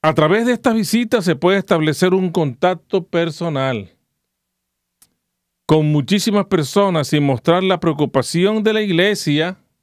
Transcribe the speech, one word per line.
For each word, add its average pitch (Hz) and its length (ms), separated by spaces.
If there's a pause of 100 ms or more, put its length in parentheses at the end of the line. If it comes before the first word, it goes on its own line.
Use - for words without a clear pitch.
A 156 120
través 185 320
de 247 60
estas 233 220
visitas 226 500
se 170 120
puede 180 220
establecer 175 560
un 185 160
contacto 175 720
personal 147 880 (1800)
con 156 240
muchísimas 190 560
personas 180 680
y 151 80
mostrar 143 420
la 185 180
preocupación 165 800
de 214 100
la 220 100
iglesia 180 760 (240)